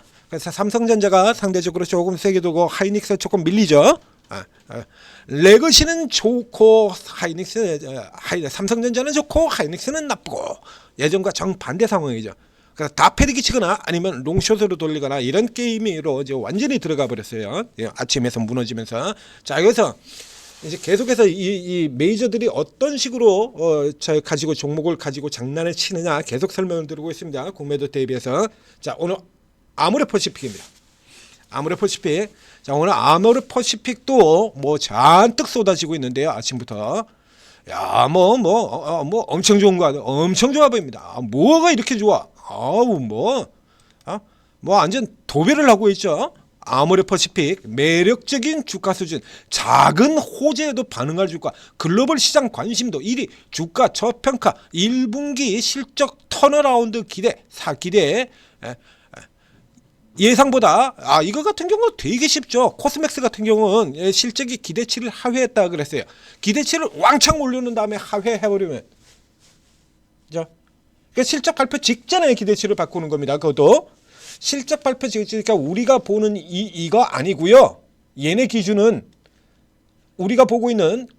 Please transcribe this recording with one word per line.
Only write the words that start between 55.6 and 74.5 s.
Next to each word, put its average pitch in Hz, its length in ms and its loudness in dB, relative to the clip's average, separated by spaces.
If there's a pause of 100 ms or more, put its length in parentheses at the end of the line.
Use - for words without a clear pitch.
실적 - 560 -4 (140)
턴어라운드 247 720 2
기대, - 480 -4
사 - 240 -8
기대. 185 560 0 (340)
에, 113 40 -10
에, 123 80 -14 (1400)
예상보다, 240 800 4
아, 143 260 2
이거 240 200 -4
같은 359 260 -2
경우는 440 300 0
되게 240 300 -2
쉽죠. 247 480 0
코스맥스 294 440 -4
같은 220 240 -4
경우는, 214 520 2
예, 185 140 -2
실적이 240 460 -2
기대치를 233 540 -6
하회했다 240 580 0
그랬어요. 147 360 -6 (360)
기대치를 285 560 -2
왕창 285 460 4
올려놓은 247 320 -4
다음에 214 220 -2
하회해버리면, 196 920 -4 (1400)
그죠? 160 180 -8 (640)
그러니까 247 160 -2
실적 311 280 -2
발표 277 200 -2
직전에 285 560 0
기대치를 208 420 0
바꾸는 160 360 -4
겁니다. 143 260 -2
그것도 156 540 4 (500)
실적 285 420 -4